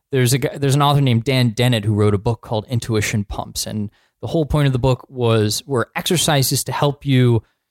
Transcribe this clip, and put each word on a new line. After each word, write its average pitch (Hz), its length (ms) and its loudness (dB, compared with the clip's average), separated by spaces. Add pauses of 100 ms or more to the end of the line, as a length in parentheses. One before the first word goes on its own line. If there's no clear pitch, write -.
(120)
There's 127 200 2
a 139 60 2
gu-, 143 200 -4
there's 139 180 2
an 147 60 2
author 143 180 4
named 120 240 2
Dan 127 260 2
Dennett 120 340 0
who 107 100 0
wrote 104 200 2
a 98 40 0
book 113 220 -4
called 107 280 -6
Intuition 110 560 -2
Pumps, - 420 -10
and 104 240 -6 (300)
the 113 80 -10
whole 160 180 0
point 147 220 2
of 131 40 2
the 127 60 0
book 127 320 0
was, 113 560 0
were 135 300 -4
exercises 151 680 0
to 127 80 -8
help 143 320 -2
you 127 380 2 (280)